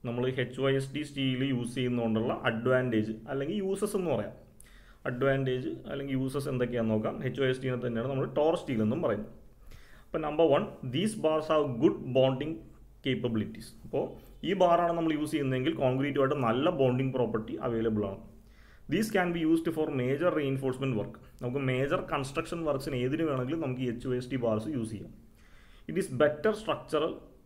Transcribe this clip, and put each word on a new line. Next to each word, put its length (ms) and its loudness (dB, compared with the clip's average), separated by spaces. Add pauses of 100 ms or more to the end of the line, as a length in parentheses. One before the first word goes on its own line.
നമ്മൾ 160 -2 (220)
എച്ച് 200 -8
വൈ 160 4
എസ് 140 -6
ടി 160 -4
സ്റ്റീൽ 320 0 (100)
യൂസ് 240 -2
ചെയ്യുന്നതുകൊണ്ടുള്ള 560 2 (180)
അഡ്വാൻറ്റേജ് 640 2 (180)
അല്ലെങ്കിൽ 240 -2 (100)
യൂസസ് 320 -2
എന്ന് 160 0
പറയാം. 200 -2 (760)
അഡ്വാൻറ്റേജ് 600 0 (200)
അല്ലെങ്കിൽ 300 -4
യൂസസ് 320 -2
എന്തൊക്കെയാണെന്ന് 440 0
നോക്കാം. 180 0 (140)
എച്ച് 140 -4
ഒ 100 4
എസ് 120 -2
ടിനെ 220 -2
തന്നെയാണ് 260 -2
നമ്മൾ 140 0 (140)
ടോർ 220 4
സ്റ്റീൽ 240 0
എന്നും 200 0
പറയുന്നത്. 260 -2 (760)
അപ്പോൾ 200 -4
നമ്പർ 280 4
വൺ, 80 4 (320)
these 200 0 (100)
bars 280 2
have 120 6 (180)
good 140 6 (200)
bonding 360 4 (540)
capabilities. 600 -2 (180)
അപ്പോൾ 180 -2 (440)
ഈ 120 2
ബാറാണ് 380 6
നമ്മൾ 200 2
യൂസ് 140 -2
ചെയ്യുന്നതെങ്കിൽ 480 0
കോൺക്രീറ്റുമായിട്ട് 560 2 (100)
നല്ല 200 2 (120)
ബോണ്ടിങ് 380 2
പ്രോപ്പർട്ടി 380 0 (120)
അവൈലബിൾ 440 0
ആണ്. 100 -10 (720)
These 240 0
can 200 4
be 40 -2 (100)
used 260 4
for 100 0 (140)
major 380 2
reinforcement 640 -2
work. 140 -8 (280)
നമുക്ക് 260 -2
മേജർ 320 0 (120)
കൺസ്ട്രക്ഷൻ 460 -4 (100)
വർക്ക്സിന് 360 -2
ഏതിന് 240 0
വേണമെങ്കിലും 360 -2
നമുക്ക് 220 -4
ഈ 60 0
എച്ച് 180 -8
ഒ 80 0
എസ് 140 -8
ടി 120 -2
ബാർസ് 340 0
യൂസ് 160 -4
ചെയ്യാം. 180 -12 (800)
It 120 -4
is 60 -4 (140)
better 300 2 (100)
structural 500 -2 (340)